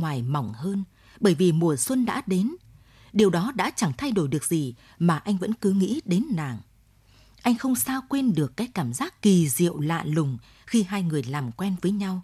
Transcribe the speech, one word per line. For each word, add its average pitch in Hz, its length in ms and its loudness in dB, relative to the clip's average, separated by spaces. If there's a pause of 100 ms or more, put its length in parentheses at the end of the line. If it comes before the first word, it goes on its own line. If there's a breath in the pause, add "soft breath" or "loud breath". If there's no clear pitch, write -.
ngoài 147 220 -2
mỏng 127 300 -2
hơn, 190 320 -4 (360 soft breath)
bởi 190 140 4
vì 170 180 4
mùa 160 240 2
xuân 254 280 0
đã 247 220 -4
đến. 196 280 0 (580 soft breath)
Điều 202 180 6
đó 175 240 0
đã 202 220 -2
chẳng 165 220 0
thay 277 140 -2
đổi 175 160 0
được 143 160 -2
gì 143 300 -2 (240 soft breath)
mà 165 200 2
anh 202 200 -2
vẫn 202 160 -2
cứ 202 160 0
nghĩ 196 340 0
đến 196 260 0
nàng. 147 280 -4 (840 soft breath)
Anh 240 160 2
không 262 180 0
sao 262 320 -4
quên 269 260 2
được 147 220 -2
cái 240 180 -4
cảm 131 180 -2
giác 302 300 -8
kỳ 180 260 6
diệu 170 320 0
lạ 160 260 -2
lùng 147 320 0 (280 soft breath)
khi 233 160 2
hai 190 200 -2
người 156 200 0
làm 127 300 -6
quen 185 300 -4
với 185 100 0
nhau 190 320 -4